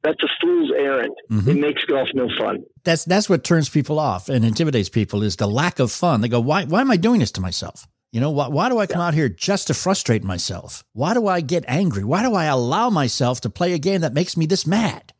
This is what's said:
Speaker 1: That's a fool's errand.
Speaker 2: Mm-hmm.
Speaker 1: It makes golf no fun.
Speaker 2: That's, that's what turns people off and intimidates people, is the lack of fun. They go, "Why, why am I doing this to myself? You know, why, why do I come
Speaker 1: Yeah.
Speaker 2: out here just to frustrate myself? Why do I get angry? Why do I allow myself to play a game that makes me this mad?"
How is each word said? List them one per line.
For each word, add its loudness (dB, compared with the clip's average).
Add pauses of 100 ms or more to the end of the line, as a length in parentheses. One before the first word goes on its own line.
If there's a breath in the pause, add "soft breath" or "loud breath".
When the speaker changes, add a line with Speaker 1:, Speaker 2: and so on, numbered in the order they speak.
Speaker 1:
That's 0
a -2 (140)
fool's 2
errand. 0 (180)
Speaker 2:
Mm-hmm. 2
Speaker 1:
It 4
makes 0
golf 0
no -2 (100)
fun. -4 (200)
Speaker 2:
That's, 0
that's 2
what 2
turns 2
people 0
off -2
and 2
intimidates 2
people, 0
is -2
the -2
lack 0
of 2
fun. 0
They 0
go, 2
"Why, 0
why 0
am 2
I 4
doing 4
this 2
to -4
myself? -8 (240)
You -2
know, 0
why, 0
why 0
do 0
I 2
come -2
Speaker 1:
Yeah. 0
Speaker 2:
out 0
here 2
just -2
to -2
frustrate 0
myself? -8
Why -2
do 2
I 0
get -2
angry? 0
Why 0
do 0
I 0
allow 0
myself 0
to -4
play -2
a 0
game 0
that -2
makes -2
me 2
this 0
mad?" -2